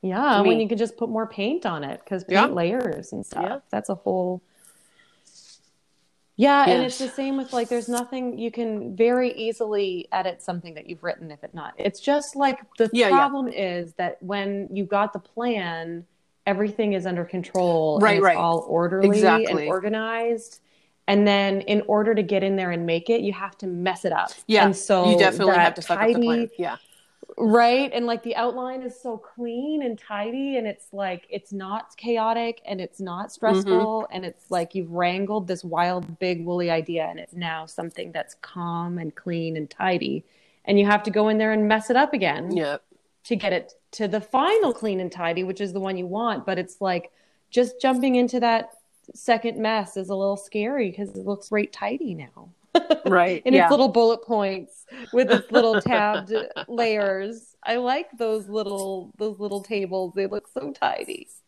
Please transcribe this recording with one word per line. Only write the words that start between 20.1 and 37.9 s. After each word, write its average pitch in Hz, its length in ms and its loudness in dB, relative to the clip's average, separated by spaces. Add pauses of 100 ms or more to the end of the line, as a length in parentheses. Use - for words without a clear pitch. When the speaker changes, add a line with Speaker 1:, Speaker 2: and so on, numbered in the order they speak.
Speaker 1:
And 202 200 6
then 196 360 2
in 208 200 0
order 214 340 2
to 208 60 2
get 190 200 0
in 196 140 0
there 185 160 -2
and 170 120 -2
make 170 260 -2
it, 233 100 2
you 202 120 -2
have 190 260 -10
to 190 100 -8
mess 180 360 -4
it 175 80 0
up. - 200 0 (160)
Speaker 2:
Yeah, 208 160 8
Speaker 1:
And 196 120 4
so 185 320 4
Speaker 2:
you 175 80 6
definitely 185 420 6
have 170 160 6
Speaker 1:
that - 20 -12
Speaker 2:
to 175 60 -12
fuck 180 200 0
up 226 100 4
the 233 60 2
plan. 233 280 2
Speaker 1:
tidy 220 120 -12
Speaker 2:
Yeah. 151 180 -4 (640)
Speaker 1:
Right? 233 540 6
And, 240 140 -2
like, 233 160 -4
the 233 140 -6
outline 254 460 -4
is 247 180 -12
so 240 180 -8
clean 247 640 -6
and 233 160 -4
tidy, 233 600 -6
and 226 80 -4
it's, - 260 -10
like, 190 380 -6
it's 202 220 -10
not 196 440 -10
chaotic 226 720 -2
and 185 140 -8
it's - 200 -12
not 185 320 -10 (140)
Speaker 2:
Mm-hmm. 196 400 4
Speaker 1:
stressful, 220 260 -2
and 185 140 -10
it's, - 240 -14
like, 175 240 -2
you've 180 180 -4
wrangled 185 560 -2
this 185 160 -4
wild, 175 560 -2
big, 180 240 -2
woolly 175 260 -2
idea, 165 360 -2
and 165 120 -10
it's 175 140 -18
now 160 340 -8
something 170 460 -12